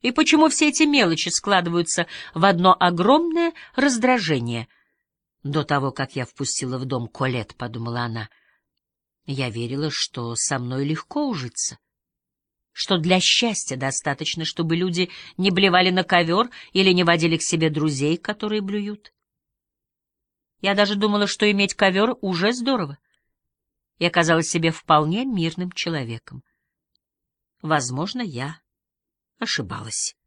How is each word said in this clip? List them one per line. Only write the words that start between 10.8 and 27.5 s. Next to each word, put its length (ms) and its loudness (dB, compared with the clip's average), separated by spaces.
легко 440 -4
ужиться, 500 -6
что 260 -2
для 220 2
счастья 560 0
достаточно, 680 -4
чтобы 320 -2
люди 340 -2
не 140 2
блевали 400 4
на 140 2
ковёр 460 2
или 200 4
не 120 4
водили 320 4
к 60 -4
себе 280 2
друзей, 460 0
которые 440 -4
блюют. 520 -8
Я 140 0
даже 200 2
думала, 320 2
что 240 0
иметь 240 2
ковёр 460 2
уже 320 0
здорово. 460 -2
Я 120 0
казалась 380 2
себе 220 0
вполне 540 2
мирным 480 -4
человеком. 680 -8